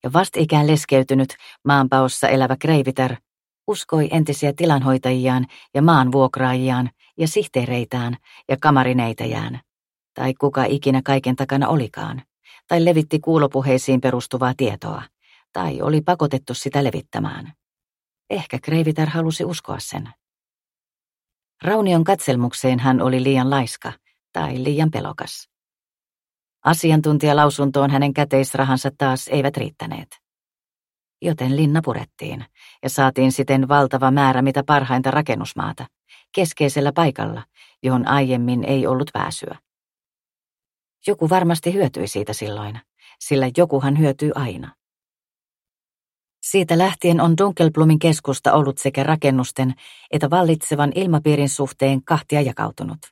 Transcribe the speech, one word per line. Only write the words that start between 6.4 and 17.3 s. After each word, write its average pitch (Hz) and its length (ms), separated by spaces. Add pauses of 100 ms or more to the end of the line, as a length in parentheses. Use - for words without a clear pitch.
ja 160 120
sihteereitään 123 880 (320)
ja 131 120
kamarineitejään, 123 1000 (540)
tai 131 200
kuka 135 300
ikinä 135 400
kaiken 131 320
takana 135 320
olikaan, 123 540 (460)
tai 170 160
levitti 160 360
kuulopuheisiin 135 800
perustuvaa 127 560
tietoa, 107 460 (500)
tai 151 300
oli 151 180
pakotettu 147 540
sitä 139 300
levittämään. - 680 (800)